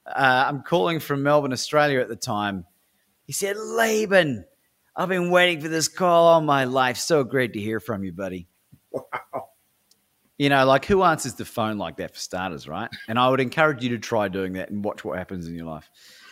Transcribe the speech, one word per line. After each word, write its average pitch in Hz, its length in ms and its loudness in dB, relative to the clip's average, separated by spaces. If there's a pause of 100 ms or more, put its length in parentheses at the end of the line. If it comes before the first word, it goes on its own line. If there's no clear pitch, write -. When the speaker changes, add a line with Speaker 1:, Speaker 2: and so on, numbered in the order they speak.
Speaker 1:
Uh, 131 420 2
I'm 139 140 -6
calling 170 380 0
from 139 220 -4
Melbourne, 143 300 2
Australia 143 480 0
at 107 80 -2
the 113 80 -10
time." 101 500 -4 (600)
He 143 60 -14
said, 196 240 -4
"Laban, 214 880 2 (520)
I've 180 120 -2
been 175 220 0
waiting 180 300 4
for 160 80 -6
this 160 200 -2
call 170 380 4
all 165 140 8
my 143 240 2
life. 127 320 0
So 147 280 2
great 123 280 0
to 107 80 -6
hear 110 180 -4
from 101 260 -8
you, 92 80 -8
buddy." 92 360 -10 (420)
Speaker 2:
Wow. - 580 -10 (880)
Speaker 1:
You 143 120 0
know, 135 180 4
like, 135 180 4
who 190 200 4
answers 147 300 0
the 107 100 -10
phone 107 340 -4
like 85 200 -8
that 85 140 -8
for - 60 -20
starters, 87 500 -8
right? 95 220 -8 (180)
And 113 100 -2
I 127 100 4
would 131 120 2
encourage 135 440 0
you 120 60 -2
to 117 80 -4
try 104 280 -2
doing 92 280 -4
that 92 140 -8
and 101 160 -6
watch - 200 -6
what 85 120 -6
happens 90 300 -10
in 82 80 -10
your 82 120 -12
life. 78 220 -14 (440)